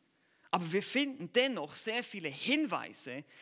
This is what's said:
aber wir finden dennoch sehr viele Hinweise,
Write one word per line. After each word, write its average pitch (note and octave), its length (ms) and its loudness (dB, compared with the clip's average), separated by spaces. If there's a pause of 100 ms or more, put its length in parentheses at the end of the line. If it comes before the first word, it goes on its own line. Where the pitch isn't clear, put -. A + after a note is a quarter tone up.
(500)
aber F3 220 2
wir F#3+ 100 4
finden C4 520 0
dennoch A#3 420 2
sehr A3+ 280 -2
viele E3+ 260 -4
Hinweise, D#3 960 0 (160)